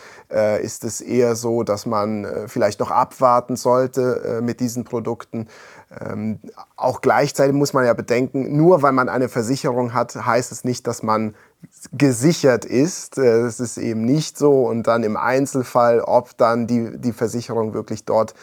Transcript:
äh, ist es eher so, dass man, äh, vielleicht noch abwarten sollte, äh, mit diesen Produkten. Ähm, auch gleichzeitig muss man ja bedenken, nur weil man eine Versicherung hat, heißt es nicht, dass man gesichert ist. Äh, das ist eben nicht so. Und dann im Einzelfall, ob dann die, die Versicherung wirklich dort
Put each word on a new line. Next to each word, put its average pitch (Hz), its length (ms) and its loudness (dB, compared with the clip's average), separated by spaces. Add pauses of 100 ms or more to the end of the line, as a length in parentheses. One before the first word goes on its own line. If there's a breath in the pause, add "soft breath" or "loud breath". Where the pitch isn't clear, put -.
(300 loud breath)
äh, 107 320 2
ist - 220 -8
es 113 160 -8
eher 120 380 0
so, 117 260 -2
dass 104 220 -2
man, 107 400 -2
äh, 107 240 -8
vielleicht 110 320 -2
noch 110 100 -2
abwarten 123 640 2
sollte, 127 840 0
äh, - 20 -4
mit 117 180 -4
diesen 120 240 -4
Produkten. 113 640 -8 (540 loud breath)
Ähm, 107 380 -6 (360)
auch 120 240 -2
gleichzeitig 139 540 2
muss 143 180 0
man 131 140 2
ja 117 80 4
bedenken, 127 640 -2
nur 165 240 6
weil 139 100 4
man 127 160 2
eine 120 220 0
Versicherung 123 640 -2
hat, 120 220 -2
heißt 120 360 -2
es - 140 -12
nicht, 123 200 -4
dass 117 160 -4
man 110 320 0 (580 soft breath)
gesichert 127 760 2
ist. 139 520 -2
Äh, 120 260 4
das 123 160 -4
ist 123 180 -6
eben 113 260 -4
nicht 147 340 0
so. 139 280 4
Und 113 220 -2
dann 117 160 2
im 107 140 -2
Einzelfall, 123 840 2
ob - 360 0
dann 117 300 2
die, 117 300 -2
die 117 160 -4
Versicherung 113 600 -4
wirklich 110 320 -8
dort 107 380 0